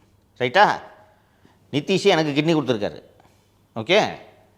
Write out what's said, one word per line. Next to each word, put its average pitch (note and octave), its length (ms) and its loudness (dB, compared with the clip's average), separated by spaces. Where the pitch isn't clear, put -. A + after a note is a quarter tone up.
ரைட்டா? E3 300 4
நிதிஷ் D3 320 -2
எனக்கு D#3 380 2
கிட்னி D#3+ 160 0
கொடுத்துருக்காரு. A2 460 -4
ஓகே? E3 280 0